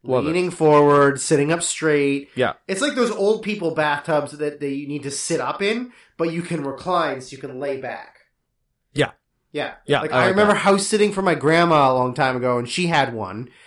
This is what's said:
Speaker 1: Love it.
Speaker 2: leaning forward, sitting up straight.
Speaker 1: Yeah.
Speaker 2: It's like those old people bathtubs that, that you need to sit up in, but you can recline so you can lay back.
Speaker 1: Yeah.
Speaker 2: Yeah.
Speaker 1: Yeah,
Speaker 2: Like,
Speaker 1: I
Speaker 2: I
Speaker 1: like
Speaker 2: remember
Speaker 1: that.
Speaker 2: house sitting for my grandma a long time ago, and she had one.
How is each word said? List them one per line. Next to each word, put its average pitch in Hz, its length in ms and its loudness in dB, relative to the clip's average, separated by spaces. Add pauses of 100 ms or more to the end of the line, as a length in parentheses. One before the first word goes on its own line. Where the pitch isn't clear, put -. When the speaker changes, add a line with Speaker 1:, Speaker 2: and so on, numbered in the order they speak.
Speaker 1:
Love 127 220 0
it. - 20 -2
Speaker 2:
leaning 175 240 0
forward, 143 680 6
sitting 147 300 2
up 170 120 -2
straight. 143 720 0
Speaker 1:
Yeah. 123 180 0 (140)
Speaker 2:
It's 190 140 -4
like 285 140 -2
those 233 160 0
old 214 320 0
people 202 300 -4
bathtubs 147 600 -2
that, 147 260 -6
that 143 100 -6
you 139 180 -8
need 143 160 -8
to 139 80 -6
sit 156 280 -4
up 135 220 -6
in, 233 300 -2 (260)
but 165 140 -2
you 170 100 -4
can 170 220 -6
recline 139 580 -4
so 127 140 -18
you - 60 -20
can 131 180 -12
lay 139 180 -6
back. 123 400 -14 (760)
Speaker 1:
Yeah. 135 180 -2 (400)
Speaker 2:
Yeah. 147 220 -8 (120)
Speaker 1:
Yeah, 135 160 2
Speaker 2:
Like, - 100 -4
Speaker 1:
I 123 40 -2
Speaker 2:
I 127 60 4
Speaker 1:
like 185 100 2
Speaker 2:
remember 208 220 4
Speaker 1:
that. 202 60 0
Speaker 2:
house 196 260 2
sitting 208 260 2
for 196 100 -4
my 180 140 2
grandma 156 560 4
a 127 40 2
long 127 180 0
time 131 220 0
ago, 123 220 0
and 120 120 -4
she 175 180 -2
had 143 260 0
one. 107 360 -8 (180)